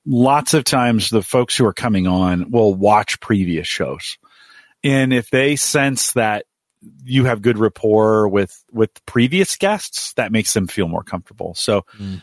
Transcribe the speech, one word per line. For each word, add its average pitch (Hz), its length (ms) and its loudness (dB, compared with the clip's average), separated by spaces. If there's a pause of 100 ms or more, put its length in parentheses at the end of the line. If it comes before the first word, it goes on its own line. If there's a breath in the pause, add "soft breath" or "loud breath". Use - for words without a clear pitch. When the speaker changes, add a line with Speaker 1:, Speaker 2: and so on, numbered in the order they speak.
Speaker 1:
lots 135 480 2
of 156 120 4
times 120 440 0
the 110 140 2
folks - 340 0
who 127 80 2
are 101 80 2
coming 101 340 -2
on 90 440 0
will 110 220 4
watch 104 480 2
previous 87 460 -2
shows. - 500 -8 (640 soft breath)
And 135 300 2
if 120 160 -2
they 135 260 2
sense 139 580 -2
that 107 320 -2 (580)
you 127 220 0
have 117 160 -2
good 113 160 2
rapport 107 720 2
with, 98 420 -2
with 110 340 -2
previous 135 520 0
guests, - 560 -4
that 110 180 -4
makes 110 220 -2
them 95 140 -2
feel 90 200 -4
more 82 160 -6
comfortable. - 520 -12
So 101 280 -2 (160)
Speaker 2:
Mm. 95 240 -10